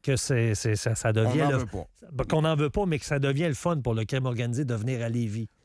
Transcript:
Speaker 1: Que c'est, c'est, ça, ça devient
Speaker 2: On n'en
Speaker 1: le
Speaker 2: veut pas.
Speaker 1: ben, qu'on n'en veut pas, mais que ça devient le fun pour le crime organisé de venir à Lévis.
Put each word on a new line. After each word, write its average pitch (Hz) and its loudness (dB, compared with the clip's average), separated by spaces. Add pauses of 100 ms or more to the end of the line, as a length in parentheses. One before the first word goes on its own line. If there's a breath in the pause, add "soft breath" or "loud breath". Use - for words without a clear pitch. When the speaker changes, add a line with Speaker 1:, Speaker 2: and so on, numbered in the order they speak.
Speaker 1:
Que 135 2
c'est, 117 2
c'est, 107 0
ça, 110 0
ça 113 0
devient 113 4
Speaker 2:
On - 4
n'en 143 4
Speaker 1:
le 131 2
Speaker 2:
veut 123 -2
pas. 95 -8 (260)
Speaker 1:
ben, 127 -4
qu'on 156 2
n'en 160 2
veut 147 2
pas, 208 0
mais 160 0
que - -8
ça 143 -2
devient 139 0
le 151 0
fun 170 0
pour 117 0
le 110 0
crime 131 -2
organisé 120 -2
de 123 -2
venir 117 -4
à 117 -2
Lévis. 113 -2 (160)